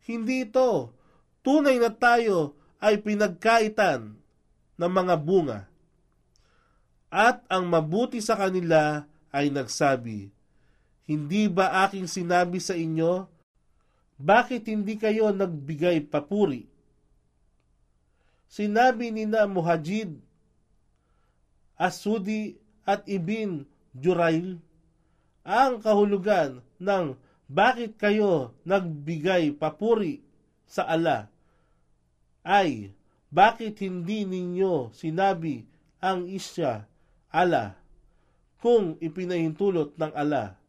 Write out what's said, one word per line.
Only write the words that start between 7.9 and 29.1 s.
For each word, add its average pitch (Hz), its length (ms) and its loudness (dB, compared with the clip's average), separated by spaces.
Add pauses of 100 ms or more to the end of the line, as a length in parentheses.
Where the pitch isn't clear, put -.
sa 220 160 0
kanila 165 640 0 (320)
ay 143 160 0
nagsabi, 120 800 -2 (760)
"Hindi 160 480 -2
ba 190 320 2
aking 196 240 -4
sinabi 175 520 0
sa 190 120 -8
inyo, 165 560 -2 (880)
bakit 226 560 2
hindi 214 240 -4
kayo 214 360 2
nagbigay 165 760 -2
papuri?" 147 600 -2 (1800)
Sinabi 226 680 2
ni 220 160 -4
na 214 240 2
Muhajid, 170 720 -2 (1500)
Asudi 208 800 -4 (320)
at 202 220 0
Ibn 190 580 -4 (300)
Jurail, 170 680 0 (800)
ang 233 400 0
kahulugan 202 800 2 (160)
ng 180 400 -2 (320)
bakit 220 500 0
kayo 202 640 2
nagbigay 165 880 0